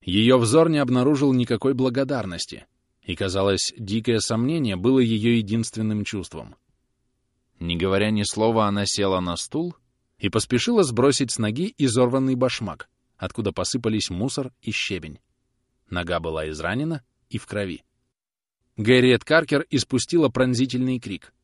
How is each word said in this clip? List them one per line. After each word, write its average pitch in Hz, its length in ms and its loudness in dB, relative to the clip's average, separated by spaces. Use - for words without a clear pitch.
Её 110 380 4
взор 151 320 4
не 151 80 2
обнаружил 135 540 2
никакой 123 420 0
благодарности, 127 920 -4
и, 90 140 -6
казалось, 98 600 0
дикое 110 440 0
сомнение 120 560 -2
было 127 240 4
её 117 380 2
единственным 107 680 -2
чувством. 80 500 -10
Не 85 180 -4
говоря 98 360 2
ни 104 100 0
слова, 110 460 0
она 101 180 0
села 98 320 0
на 87 180 -4
стул — 165 380 -6
и 104 80 -2
поспешила 170 560 2
сбросить 127 480 2
с - 60 -6
ноги 120 380 -4
изорванный 131 580 2
башмак, 120 540 -4
откуда 98 360 -4
посыпались 110 580 -2
мусор 123 500 -4
и - 100 -8
щебень. 85 480 -8
Нога 85 320 -4
была 78 300 -6
изранена 117 520 -6
и 113 80 -8
в - 80 -12
крови. 98 360 -8
Гэрриет 123 480 4
Каркер 151 460 2
испустила 139 580 2
пронзительный 127 720 0
крик. - 440 -12